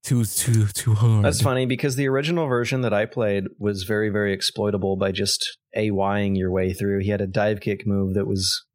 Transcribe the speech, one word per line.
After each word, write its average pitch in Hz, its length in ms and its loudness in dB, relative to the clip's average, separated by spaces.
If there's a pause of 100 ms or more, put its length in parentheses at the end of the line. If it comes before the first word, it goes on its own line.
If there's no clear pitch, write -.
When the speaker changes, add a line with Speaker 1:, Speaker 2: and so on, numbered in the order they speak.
Speaker 1:
Too, 120 220 2
too, 110 420 0
too 107 280 0
hard. 107 300 4
Speaker 2:
That's - 160 2
funny 131 260 2
because 131 280 0
the 139 120 0
original 151 400 0
version 127 340 0
that 113 120 0
I 104 120 2
played 101 400 0 (140)
was 101 240 -2
very, 107 260 0
very 101 240 0
exploitable 98 640 -2
by 98 140 0
just - 460 -4 (180)
A 107 160 0
Ying 98 440 0
your 92 160 0
way 92 220 0
through. 101 280 -2
He 95 80 -2
had 101 120 -2
a 98 60 -4
dive 104 340 0
kick 101 240 -4
move 98 300 0
that 98 100 0
was 95 500 -4